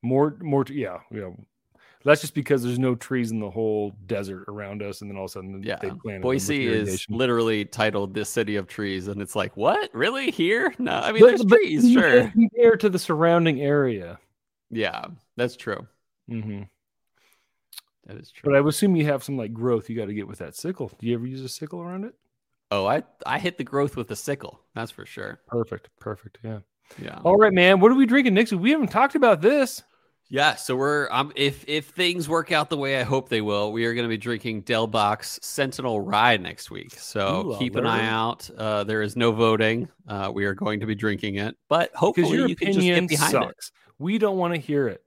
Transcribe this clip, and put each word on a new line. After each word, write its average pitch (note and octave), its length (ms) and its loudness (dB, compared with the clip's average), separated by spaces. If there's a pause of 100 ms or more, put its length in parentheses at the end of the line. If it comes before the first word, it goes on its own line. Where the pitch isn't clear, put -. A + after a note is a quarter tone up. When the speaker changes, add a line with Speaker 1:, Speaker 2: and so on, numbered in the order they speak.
Speaker 1:
More, C#3 380 2
more, C#3+ 220 0
t-, C3+ 120 -8
yeah, F#2+ 240 -6 (120)
yeah. G2+ 180 -10 (760)
That's D3 160 6
just - 140 -10
because C#3 280 0
there's B2 160 -2
no B2+ 160 0
trees A#2+ 360 -4
in A2+ 80 -4
the G#2 100 -8
whole G#2+ 420 -4 (140)
desert G2 420 -8
around G#2 340 -12
us, G2+ 200 -10
and G#2 80 -14
then G2 80 -12
all F#2+ 80 -8
of F#2 60 -12
a - 20 -18
sudden G2 300 -14
Speaker 2:
Yeah. G#2+ 140 -6
Speaker 1:
they F#2+ 120 -8
planted - 140 -16
them G#2+ 100 -8
with F#2+ 80 -10
Speaker 2:
Boise C3 460 -2
is A2+ 120 0
Speaker 1:
irrigation. G2+ 380 -6
Speaker 2:
literally A#2 480 0
titled G2+ 480 -2
the G#2 100 -4
city G#2 320 -2
of G2 120 -4
trees, F#2+ 400 -6
and G2+ 140 -8
it's - 140 -10
like, G#2+ 220 -4
"What? G3+ 360 0
Really? B3 380 -2
Here?" G#3+ 480 0
No, B3 140 -2
I - 180 -2
mean, A3 100 8
Speaker 1:
But, A3+ 60 12
Speaker 2:
there's B3 160 6
Speaker 1:
but G#3 140 8
Speaker 2:
trees, B3 340 4
sure. A#3 400 6
Speaker 1:
compared A3+ 500 6
to G#3+ 80 2
the F3+ 100 -2
surrounding E3 600 2
area. B2+ 580 -2 (500)
Speaker 2:
Yeah, A2 360 -4 (300)
that's A#2+ 220 -4
true. - 280 -8 (440)
Speaker 1:
Mm-hmm. G#2+ 340 -8 (1400)
Speaker 2:
That G#2+ 120 -18
is - 140 -20
true. - 200 -4
Speaker 1:
But C#3 60 6
I C#3 40 8
would D3 120 2
assume F#3+ 220 2
you D#3 100 2
have C#3 180 -2
some, C#3+ 120 -8
like, A2+ 180 -6
growth A#2 360 -2
you A2+ 80 -8
gotta G#2 160 -6
get G#2 140 -8
with - 120 -16
that - 160 -14
sickle. E3 440 -8
Do A2 80 -8
you A#2 80 0
ever A#2 120 -8
use C3 140 -12
a C3 80 -12
sickle E3+ 320 -14
around F3+ 240 -10
it? B3+ 100 -16 (560)
Speaker 2:
Oh, G2 140 0
I, B2+ 180 0 (220)
I B2+ 140 -4
hit F3+ 180 -6
the C#3 80 -8
growth C#3 320 -2
with A#2+ 140 -8
a G#2+ 40 -8
sickle. C#3 460 -10 (140)
That's A2+ 160 -8
for - 140 -20
sure. - 420 -14
Speaker 1:
Perfect. - 420 -6 (100)
Perfect. - 440 -14
Yeah. A2 160 -10 (420)
Speaker 2:
Yeah. - 240 -14
Speaker 1:
All F3+ 100 6
right, G#3+ 180 8
man. F#3 280 8
What A3 100 10
are C4 40 4
we C4+ 100 6
drinking B3 280 4
next A3 200 4
week? F3 80 -2
We A3+ 100 2
haven't D4+ 200 0
talked C4 240 2
about A3+ 260 4
this. B3+ 420 2 (460)
Speaker 2:
Yeah, C#3 260 2
so - 200 -4
we're, C#3+ 340 0
um, C#3 280 -2
if, C#3 320 0
if D3+ 180 -4
things F3 400 -2
work D#3+ 240 -2
out D3+ 180 0
the D#3+ 60 -4
way C3+ 240 -2
I B2+ 40 -2
hope C3 260 -2
they A2+ 100 0
will, G#2 320 -2
we A#2 140 -2
are A#2 80 -2
gonna A#2 160 -4
be A2+ 80 -2
drinking A2 440 -6
Del A2+ 240 -2
Box G#2+ 560 -2
Sentinel B2+ 600 -4
Rye G#2+ 340 2
next F2 340 -10
week. - 300 -14
So G2 460 -2
Speaker 1:
Ooh E3+ 60 -6
la G#2+ 80 -6
Speaker 2:
keep A#2+ 180 -4
an A#2+ 80 -2
Speaker 1:
la. A#2 60 0
Speaker 2:
eye A2+ 140 0
out. A2+ 520 -4
Uh, G#2+ 260 -2
there G#2+ 180 -2
is G#2 140 -4
no A#2 160 2
voting. A2 560 2 (180)
Uh, G2 300 -6
we G2+ 80 -4
are G2+ 100 -2
going G#2 280 -6
to A2 40 -8
be G#2+ 100 -4
drinking G2+ 400 -4
it, G#2 200 -6 (140)
but E3 240 0
Speaker 1:
Because - 60 -14
Speaker 2:
hopefully F3 400 2
Speaker 1:
your A#3+ 100 2
Speaker 2:
you F3 80 -2
can F3 160 -4
just F#3+ 80 2
get F3+ 160 4
Speaker 1:
opinion F3+ 100 0
Speaker 2:
behind D#3 280 0
it. C3 60 4
Speaker 1:
sucks. - 300 -10 (280)
We F#3 180 -2
don't G3+ 200 2
wanna F3 200 -2
hear C#3+ 320 0
it. F#2 180 -12